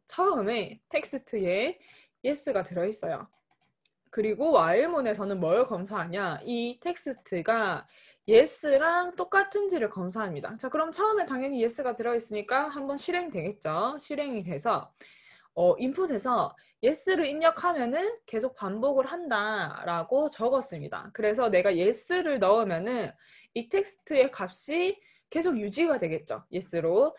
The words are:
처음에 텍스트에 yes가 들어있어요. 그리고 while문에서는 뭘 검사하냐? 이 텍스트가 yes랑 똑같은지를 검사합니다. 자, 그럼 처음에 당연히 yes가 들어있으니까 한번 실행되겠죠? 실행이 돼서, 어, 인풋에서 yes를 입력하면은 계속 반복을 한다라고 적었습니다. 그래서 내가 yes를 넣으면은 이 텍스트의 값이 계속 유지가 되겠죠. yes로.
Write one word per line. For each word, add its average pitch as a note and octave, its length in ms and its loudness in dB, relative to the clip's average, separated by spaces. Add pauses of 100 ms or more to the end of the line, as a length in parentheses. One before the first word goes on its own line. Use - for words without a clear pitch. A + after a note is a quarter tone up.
처음에 A#3 840 0
텍스트에 A#3 920 -2 (420)
yes가 C4 420 -2
들어있어요. F3 680 -4 (800)
그리고 A3 440 0
while문에서는 G#3 840 2
뭘 F3 280 4
검사하냐? F#3 760 -4
이 A#3+ 380 -6
텍스트가 A3 1080 -4 (400)
yes랑 D#4 880 4
똑같은지를 G4 720 0
검사합니다. F#3 680 -6
자, C4 120 -8
그럼 D#4 220 -2
처음에 G4+ 340 2
당연히 C4 360 -2
yes가 A#3+ 320 0
들어있으니까 A#3 760 -2
한번 C#4 280 -6
실행되겠죠? G#3+ 1000 -4
실행이 C#4 440 -6
돼서, E3+ 480 -2 (640)
어, F3 240 4
인풋에서 B3+ 800 0 (280)
yes를 D#4 440 2
입력하면은 D#4+ 1000 0
계속 A#3 300 -4
반복을 B3+ 500 0
한다라고 G#3+ 1200 -2
적었습니다. G#3 840 -4
그래서 A3 360 2
내가 G3 200 4
yes를 B3 720 0
넣으면은 G3+ 720 2 (420)
이 A#3 160 -8
텍스트의 D4 640 2
값이 D#4+ 640 -4 (300)
계속 E4 300 0
유지가 B3+ 400 0
되겠죠. D#3 520 -6
yes로. F3+ 680 0